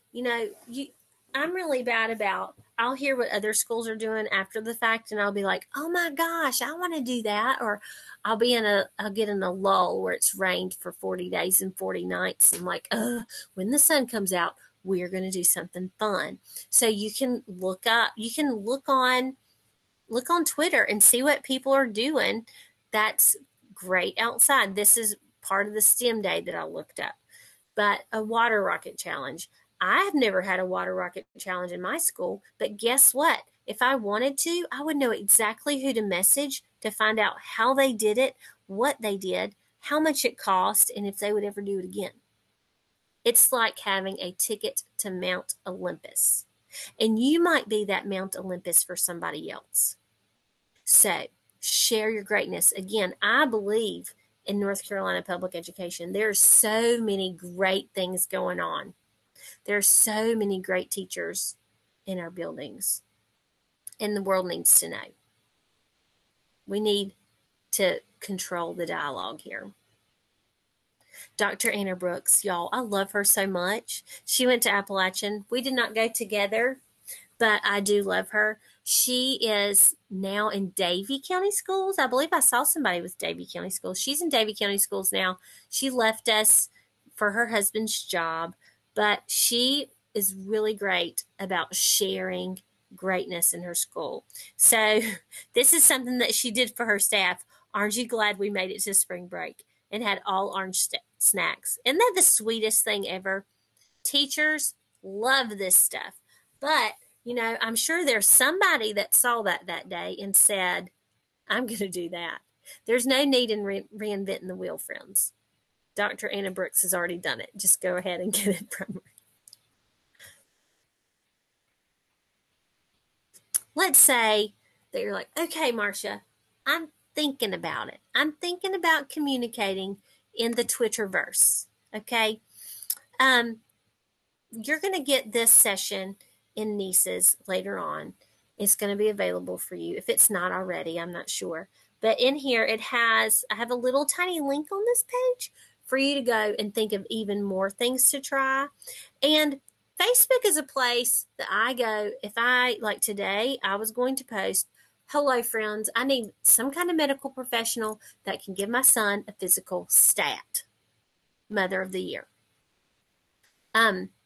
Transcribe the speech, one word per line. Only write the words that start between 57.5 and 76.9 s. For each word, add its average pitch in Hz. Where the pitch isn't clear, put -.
things 185
going 180
on. 165
There 208
are 202
so 220
many 202
great 185
teachers 180
in 185
our 170
buildings. 165
And 208
the 202
world 185
needs 170
to 170
know. -
We 196
need 202
to 185
control 175
the 170
dialogue 143
here. 202
Doctor 202
Anna 196
Brooks, -
y'all, 175
I 233
love 202
her 202
so 196
much. 190
She -
went 247
to -
Appalachian. 202
We 247
did 262
not 233
go 226
together, 220